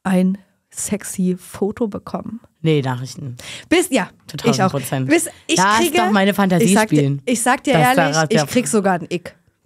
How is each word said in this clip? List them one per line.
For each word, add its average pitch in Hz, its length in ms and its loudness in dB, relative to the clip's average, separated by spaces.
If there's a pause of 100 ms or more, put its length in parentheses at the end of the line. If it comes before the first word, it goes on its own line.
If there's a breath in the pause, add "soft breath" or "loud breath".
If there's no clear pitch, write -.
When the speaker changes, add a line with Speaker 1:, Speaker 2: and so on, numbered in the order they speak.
Speaker 1:
ein 185 340 2 (360)
sexy 185 680 -4
Foto - 480 -4
bekommen? 196 520 -10 (240)
Speaker 2:
Nee, 156 180 2
Nachrichten. 123 560 -8 (320 loud breath)
Speaker 1:
Bis, 339 200 2
ja, 220 200 0 (180)
Speaker 2:
Zu 151 100 -14
tausend 180 320 2
Prozent. 135 400 -4
Speaker 1:
ich 311 60 4
auch. 330 80 2
Bis, - 100 -10 (140)
ich 320 100 0
Speaker 2:
Lass 214 200 4
Speaker 1:
kriege, 294 200 2
Speaker 2:
doch 233 140 2
meine 202 220 2
Fantasie 185 320 2
Speaker 1:
ich 185 80 4
sag 214 160 2
dir, 151 80 2
Speaker 2:
spielen. 139 280 0
Speaker 1:
ich 247 160 -2
sag 247 220 0
dir 277 100 0
Speaker 2:
Das 233 80 4
Speaker 1:
ehrlich, 247 140 4
Speaker 2:
daran, 156 340 2
Speaker 1:
ich 226 80 2
Speaker 2:
ja. 147 80 2
Speaker 1:
krieg 240 220 -2
sogar 196 280 0
einen 175 140 -6
Ick - 260 -8 (300)